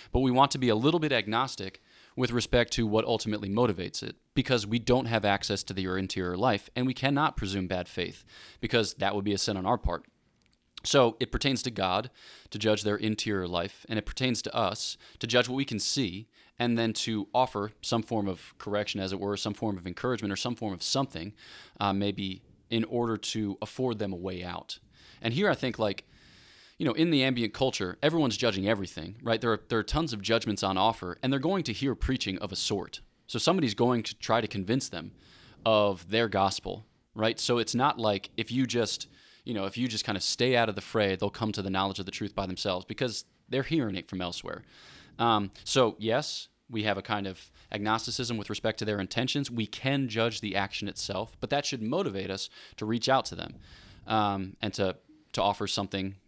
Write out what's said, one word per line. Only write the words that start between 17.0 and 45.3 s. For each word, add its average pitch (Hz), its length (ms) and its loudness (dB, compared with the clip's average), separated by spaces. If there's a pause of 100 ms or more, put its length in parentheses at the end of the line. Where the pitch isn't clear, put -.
offer 107 380 0 (100)
some 113 220 0
form 107 240 -2
of - 300 -8
correction, 101 420 -2
as 95 140 -2
it 95 60 -6
were, 101 180 0
some 104 160 -4
form 104 240 -2
of 87 100 -10
encouragement, 107 460 -2
or - 20 0
some 123 200 -2
form 107 180 -4
of 87 100 -8
something, 107 480 -2 (480)
uh, 101 140 2
maybe 98 480 -2 (280)
in 117 140 2
order 120 320 0
to 104 460 -4
afford 120 380 -4
them 101 120 -2
a 90 60 -6
way 90 260 -6
out. 87 360 -10 (420)
And 117 120 -2
here 190 160 2
I 143 60 4
think, 123 240 -2
like, 104 240 0 (720)
you - 80 -2
know, 123 80 2
in 165 180 2
the 139 120 4
ambient 120 300 0
culture, 107 480 0
everyone's 147 360 4
judging 98 300 2
everything, 98 540 -2
right? 113 180 2
There 117 120 2
are, 107 180 2
there 120 80 2
are 107 60 2
tons 151 300 -2
of 104 100 -8
judgments 110 400 2
on 95 160 2
offer, 98 420 2
and 131 100 0
they're 139 80 2
going 170 260 0
to 113 80 -4
hear 139 200 0
preaching 104 460 -2
of 98 120 -6
a 98 40 -8
sort. - 460 -4 (260)
So - 100 -6
somebody's 151 380 2
going 120 260 4
to - 160 -8
try 117 240 2
to 107 60 -2
convince 101 420 -2
them 87 220 -10 (520)
of 101 460 4
their 113 180 4
gospel, 95 600 0 (260)
right? 110 260 0
So 120 200 2
it's 113 160 0
not 131 240 2
like 104 360 0
if 113 160 -4
you 131 140 2
just, 117 400 0 (380)
you 123 100 -6
know, 98 120 -2
if 98 120 -6
you 127 100 0
just 107 180 -4
kind 101 120 0
of - 60 -2
stay 123 320 2
out 117 140 4
of 98 60 -6
the 98 60 -6
fray, 101 340 2
they'll 101 140 0
come 107 220 -2
to 101 100 -4
the 95 80 -2
knowledge 95 300 0
of 92 80 -8
the 98 40 -8
truth 101 220 -6
by 98 140 -4
themselves, 92 360 -2
because 117 420 -4 (220)
they're 131 140 0
hearing 127 340 0
it 87 140 -8
from 95 100 -6
elsewhere. - 440 -8 (560)
Um, 107 320 2 (120)